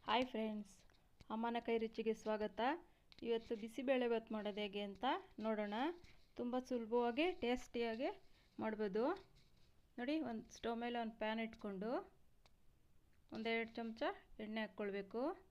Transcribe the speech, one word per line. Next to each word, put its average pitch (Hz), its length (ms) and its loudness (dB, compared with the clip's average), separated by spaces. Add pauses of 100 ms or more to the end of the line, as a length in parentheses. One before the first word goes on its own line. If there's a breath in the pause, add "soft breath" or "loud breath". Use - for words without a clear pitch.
ಹಾಯ್ 233 240 6
ಫ್ರೆಂಡ್ಸ್, 214 420 -2 (600)
ಅಮ್ಮನ 233 340 0
ಕೈ 233 160 4
ರುಚಿಗೆ 220 360 0
ಸ್ವಾಗತ. 214 400 0 (680 soft breath)
ಇವತ್ತು 226 340 0
ಬಿಸಿಬೇಳೆ 247 500 2
ಬಾತ್ 226 220 2
ಮಾಡೋದು 208 300 -2
ಹೇಗೆ 202 240 -4
ಅಂತ 196 180 -6 (400)
ನೋಡೋಣ. 214 300 2 (640 loud breath)
ತುಂಬ 247 280 0
ಸುಲಭವಾಗಿ 240 580 2 (140)
ಟೇಸ್ಟಿಯಾಗಿ 240 720 0 (540 soft breath)
ಮಾಡ್ಬೋದು. 214 400 2 (920)
ನೋಡಿ, 247 180 0 (160)
ಒಂದು 226 120 -4 (140)
ಸ್ಟವ್ 226 260 0
ಮೇಲೆ 240 200 0
ಒಂದು 226 180 -4
ಪ್ಯಾನ್ 220 240 2
ಇಟ್ಕೊಂಡು 214 440 -4 (1500)
ಒಂದೆರಡು 226 400 0
ಚಮಚ 226 260 -4 (420)
ಎಣ್ಣೆ 220 200 -2
ಹಾಕ್ಕೊಳ್ಬೇಕು. 202 580 -2 (280)